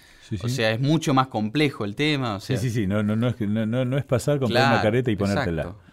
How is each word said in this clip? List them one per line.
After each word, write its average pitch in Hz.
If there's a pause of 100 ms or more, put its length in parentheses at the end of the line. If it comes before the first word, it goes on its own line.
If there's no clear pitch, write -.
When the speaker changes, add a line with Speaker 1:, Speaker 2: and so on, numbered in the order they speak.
(300)
Speaker 1:
Sí, 110
Speaker 2:
O 120
Speaker 1:
sí. 123
Speaker 2:
sea, 113
es 113
mucho 151
más 131
complejo 117
el 104
tema, 139
o 95
sea -
Speaker 1:
Sí, 113
sí, 113
sí, 95
no, 104
no, 107
no 120
es 117
que, 107
no, 107
no, 120
no 127
es 131
pasar, 139
comprar 120
Speaker 2:
Claro, 135
Speaker 1:
una 113
careta 117
y 107
ponértela. 95
Speaker 2:
exacto. 92 (120)